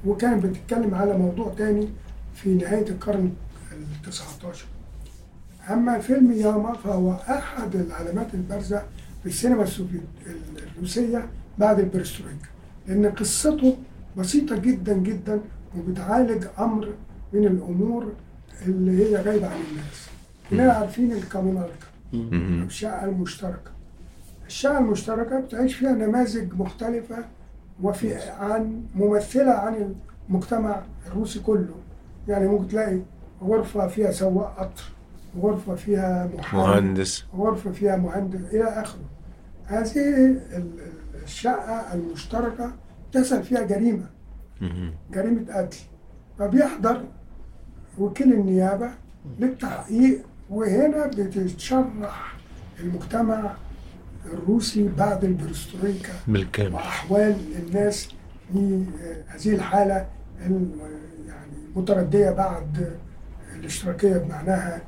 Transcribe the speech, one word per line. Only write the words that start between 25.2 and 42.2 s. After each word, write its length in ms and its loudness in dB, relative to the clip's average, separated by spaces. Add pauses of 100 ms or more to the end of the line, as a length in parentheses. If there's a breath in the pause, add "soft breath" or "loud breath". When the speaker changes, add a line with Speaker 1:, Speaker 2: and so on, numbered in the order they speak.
Speaker 1:
بتعيش 340 0
فيها 180 2
نماذج 640 2
مختلفة 640 -4 (680)
وفي 320 0
Speaker 2:
مم. 60 -8 (180)
Speaker 1:
عن 440 -2 (120)
ممثلة 560 4
عن 440 2 (340)
المجتمع 540 0 (240)
الروسي 340 -4
كله. 340 2 (540)
يعني، 200 2
ممكن 200 2
تلاقي 320 0 (420)
غرفة 440 2
فيها 240 2
سواق 480 0
قطر، 340 -8 (480)
غرفة 340 0
فيها 640 0
محامي، 240 0
Speaker 2:
مهندس. 640 4 (100)
Speaker 1:
غرفة 380 0
فيها 240 2
مهندس 440 -2 (120)
إلى 120 4
آخره. 400 -4 (600)
هذه 320 -2
ال-، 440 6 (160)
ال-، 680 -10
الشقة 680 -4
المشتركة 800 -4 (400)